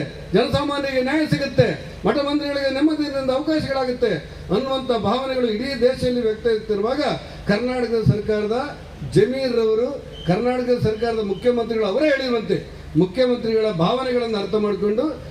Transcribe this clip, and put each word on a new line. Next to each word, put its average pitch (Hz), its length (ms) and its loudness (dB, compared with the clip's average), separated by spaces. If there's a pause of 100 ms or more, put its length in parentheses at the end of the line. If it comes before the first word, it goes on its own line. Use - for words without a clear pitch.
(340)
ಜನಸಾಮಾನ್ಯರಿಗೆ 269 680 2
ನ್ಯಾಯ 302 240 2
ಸಿಗುತ್ತೆ, 269 420 2 (380)
ಮಠ 220 120 4
ಮಂದಿರಗಳಿಗೆ 277 560 0
ನೆಮ್ಮದಿಯಿಂದ 277 580 0
ಅವಕಾಶಗಳಾಗುತ್ತೆ 269 800 0 (420)
ಅನ್ನುವಂಥ 254 380 -2
ಭಾವನೆಗಳು 247 580 0
ಇಡೀ 240 320 -4
ದೇಶದಲ್ಲಿ 254 400 2
ವ್ಯಕ್ತ 220 260 0
ಆಗ್ತಿರುವಾಗ 220 540 0 (460)
ಕರ್ನಾಟಕದ 233 540 0 (100)
ಸರ್ಕಾರದ 214 680 -2 (360)
ಜಮೀರ್ 247 420 2
ರವರು, 233 480 0 (240)
ಕರ್ನಾಟಕದ 240 560 2
ಸರ್ಕಾರದ 220 420 0
ಮುಖ್ಯಮಂತ್ರಿಗಳು 220 640 0
ಅವರೇ 240 180 2
ಹೇಳಿರುವಂತೆ 247 520 0 (400)
ಮುಖ್ಯಮಂತ್ರಿಗಳ 220 760 2
ಭಾವನೆಗಳನ್ನು 233 680 0
ಅರ್ಥ 196 180 -2
ಮಾಡಿಕೊಂಡು 208 480 0 (280)